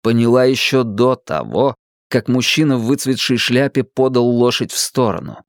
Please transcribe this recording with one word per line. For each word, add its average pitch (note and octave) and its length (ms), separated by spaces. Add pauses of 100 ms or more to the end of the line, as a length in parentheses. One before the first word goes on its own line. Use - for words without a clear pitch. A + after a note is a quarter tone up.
Поняла A#2 440
ещё C3 380
до A#2+ 320
того, D#2 600 (340)
как A#2+ 180
мужчина B2+ 500
в A#2 60
выцветшей C3 540
шляпе C3 460
подал B2+ 420
лошадь A#2+ 460
в - 60
сторону. F2+ 600 (120)